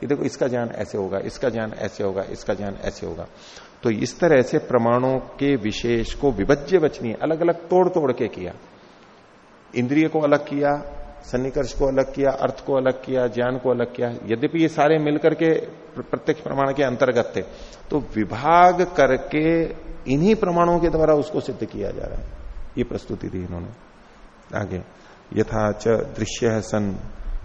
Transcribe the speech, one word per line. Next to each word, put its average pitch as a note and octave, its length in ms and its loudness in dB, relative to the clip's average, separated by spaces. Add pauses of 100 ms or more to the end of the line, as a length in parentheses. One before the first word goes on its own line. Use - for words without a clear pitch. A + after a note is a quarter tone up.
कि C3 60 -6
देखो, C#3 160 0
इसका C#3+ 260 -2
ज्ञान A#2+ 220 -2
ऐसे - 280 -6
होगा, F#2+ 200 -2
इसका - 300 -4
ज्ञान A2 300 -4
ऐसे G#2 260 -6
होगा, F#2+ 180 -2
इसका G2+ 320 -4
ज्ञान G2 280 -6
ऐसे G2+ 240 -6
होगा। E2+ 200 -8 (560)
तो A#2+ 80 2
इस A#2+ 300 -2
तरह D#3 220 6
से D3+ 160 0
प्रमाणों B2 600 2
के C#3 380 0
विशेष A2 580 -2
को C#3 180 2
विभज्य C#3+ 460 2
वचनीय, B2 440 0
अलग-अलग D#3+ 320 2
तोड़-तोड़ F3 580 2
के A#2+ 160 0
किया, F2+ 240 -10 (1200)
इंद्रिय C#3+ 340 2
को D#3 120 0
अलग D3 240 4
किया, C#3+ 260 0 (540)
सन्निकर्ष C3 540 -2
को C#3 80 2
अलग C3+ 280 2
किया, C#3 160 2
अर्थ C3 340 -2
को C#3+ 100 -2
अलग C3 300 2
किया, B2+ 220 0
ज्ञान B2 320 0
को B2+ 120 0
अलग A#2+ 240 0
किया। A#2+ 200 -2 (120)
यद्यपि C3+ 320 0
ये D#3+ 100 4
सारे D#3 300 4
मिलकर D3+ 360 2
के D#3+ 260 2
प्र-, - 420 -12
प्रत्यक्ष - 380 -4
प्रमाण C#3 340 0
के C#3+ 80 0
अंतर्गत B2 540 2
थे, A#2 60 -2 (480)
तो D3+ 80 0
विभाग E3+ 840 4
करके D3+ 800 2 (480)
इन्हीं F3 220 4
प्रमाणों E3+ 460 2
के E3+ 80 4
द्वारा D#3 260 4
उसको C#3+ 260 0
सिद्ध A#2 240 -6
किया G2+ 260 -6
जा - 140 -8
रहा - 140 -6
है। - 100 -8 (500)
ये A#2+ 60 2
प्रस्तुति G2+ 440 -8
दी F#2 100 -8
इन्होंने। F2 300 -8 (920)
आगे F#2+ 440 -8 (280)
यथा G#2+ 400 0
च - 160 -4
दृश्यः A2 720 0
सन् G2+ 340 -2 (500)